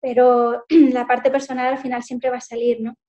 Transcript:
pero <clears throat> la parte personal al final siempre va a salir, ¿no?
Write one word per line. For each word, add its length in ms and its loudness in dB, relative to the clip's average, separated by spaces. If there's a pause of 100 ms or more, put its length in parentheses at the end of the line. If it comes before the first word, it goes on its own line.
pero 640 2
<clears throat> 260 6
la 140 -2
parte 240 0
personal 440 -4
al 40 -8
final 240 -8
siempre 280 -6
va 80 -6
a 20 -12
salir, 400 -4
¿no? 140 -8 (140)